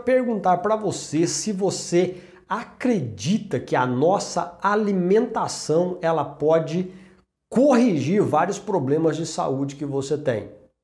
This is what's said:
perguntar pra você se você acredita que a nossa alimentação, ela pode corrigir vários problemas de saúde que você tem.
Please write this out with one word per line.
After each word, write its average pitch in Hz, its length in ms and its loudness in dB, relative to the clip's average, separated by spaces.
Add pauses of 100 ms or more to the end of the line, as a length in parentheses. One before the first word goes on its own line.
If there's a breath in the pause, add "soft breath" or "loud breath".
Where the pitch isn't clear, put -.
perguntar 226 540 2
pra 208 180 0
você 175 500 -2
se 208 260 -4
você 185 680 -2 (300 loud breath)
acredita 180 1120 -2
que - 160 -4
a 127 120 2
nossa 165 760 0
alimentação, 190 1400 2
ela 160 240 0
pode 160 680 0 (580 loud breath)
corrigir 214 720 4
vários 160 380 0
problemas 156 580 0
de 165 80 -4
saúde 139 500 -4
que 156 100 -8
você 139 340 -4
tem. 127 360 -4 (280)